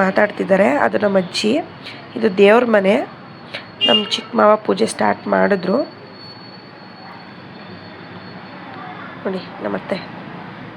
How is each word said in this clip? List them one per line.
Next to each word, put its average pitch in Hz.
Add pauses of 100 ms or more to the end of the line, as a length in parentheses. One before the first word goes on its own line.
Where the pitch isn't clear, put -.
ಮಾತಾಡ್ತಿದ್ದಾರೆ, 196 (180)
ಅದು 214
ನಮ್ಮ 196
ಅಜ್ಜಿ. 214 (640)
ಇದು 220 (140)
ದೇವ್ರ 220 (100)
ಮನೆ. 196 (920)
ನಮ್ಮ - (120)
ಚಿಕ್ಕ - (100)
ಮಾವ 214 (140)
ಪೂಜೆ 202
ಸ್ಟಾರ್ಟ್ 208 (100)
ಮಾಡಿದ್ರು. 190 (3500)
ನೋಡಿ, 190 (220)
ನಮ್ಮತ್ತೆ, 202 (800)